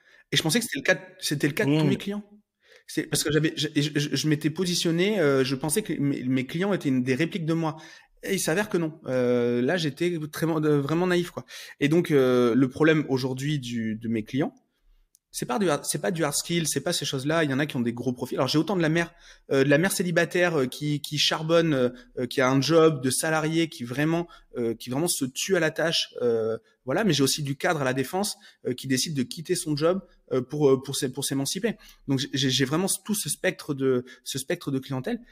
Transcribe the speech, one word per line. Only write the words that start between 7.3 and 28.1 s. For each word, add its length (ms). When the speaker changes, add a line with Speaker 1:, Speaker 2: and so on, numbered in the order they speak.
Speaker 1:
de 80
moi. 220
Et 120
il 40
s'avère 300
que 100
non. 280
Euh, 560
là, 140
j'étais 400
très, 160
euh, 340
vraiment 280
naïf, 240
quoi. 120
Et 80
donc, 240
euh, 420
le 140
problème 400
aujourd'hui 500
du, 380
de 100
mes 160
clients, 320
C'est 120
pas 120
du 120
hard, 140
c'est 160
pas 100
du 140
hard 100
skill, 340
c'est 140
pas 100
ces 140
choses-là. 360
Il 80
y 40
en 40
a 60
qui 120
ont 40
des 140
gros 180
profils. 240
Alors, 120
j'ai 100
autant 180
de 60
la 80
mère, 240
euh, 140
de 60
la 80
mère 120
célibataire, 720
euh, 60
qui, 340
qui 160
charbonne, 560
euh, 160
euh, 80
qui 160
a 80
un 100
job 420
de 60
salarié, 600
qui 140
vraiment, 460
euh, 160
qui 160
vraiment 180
se 160
tue 320
à 40
la 100
tâche, 500
euh, 380
voilà. 180
Mais 120
j'ai 80
aussi 200
du 140
cadre 240
à 40
la 100
défense, 420